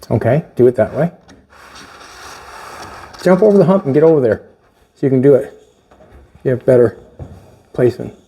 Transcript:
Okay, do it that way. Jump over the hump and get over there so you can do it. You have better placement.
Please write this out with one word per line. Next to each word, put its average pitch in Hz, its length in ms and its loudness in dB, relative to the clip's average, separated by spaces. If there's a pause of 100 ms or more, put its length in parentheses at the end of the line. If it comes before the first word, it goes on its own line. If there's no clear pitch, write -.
(100)
Okay, 120 340 -2 (100)
do 123 120 2
it 123 100 0
that 107 180 -4
way. 156 160 -4 (2000)
Jump 180 200 2
over 208 160 2
the 190 60 4
hump 190 220 0
and 135 80 -4
get 151 100 4
over 160 160 4
there 110 280 -4 (460)
so - 120 -6
you 135 40 0
can 131 100 0
do 139 140 4
it. - 180 -2 (920)
You 135 80 -2
have 120 120 -6
better 123 340 2 (720)
placement. 120 420 -4 (140)